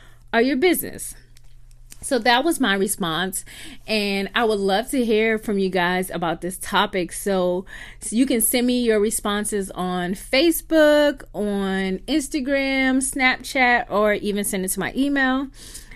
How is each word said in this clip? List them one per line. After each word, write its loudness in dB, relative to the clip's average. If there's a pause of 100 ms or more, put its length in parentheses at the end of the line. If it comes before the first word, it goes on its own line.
(340)
or 4
your 2
business." -2 (840)
So -2
that 4
was 0
my 2
response, -2 (420)
and -2
I 2
would 0
love 0
to 0
hear 2
from -4
you 0
guys 0
about -4
this -8
topic. 0
So, -2 (360)
so -8
you 4
can 2
send 2
me 2
your 4
responses -2
on -2
Facebook, 4 (100)
on -2
Instagram, 0
Snapchat, 2
or 2
even -2
send -2
it -4
to -4
my -2
email. 2 (480)